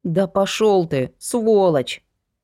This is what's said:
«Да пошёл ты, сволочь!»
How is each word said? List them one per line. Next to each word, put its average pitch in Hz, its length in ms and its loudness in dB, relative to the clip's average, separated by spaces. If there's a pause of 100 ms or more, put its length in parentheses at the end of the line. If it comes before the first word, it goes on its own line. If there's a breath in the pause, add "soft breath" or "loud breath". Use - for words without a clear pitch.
«Да 185 240 0
пошёл 196 600 0
ты, 131 300 -4
сволочь!» 196 880 0 (380)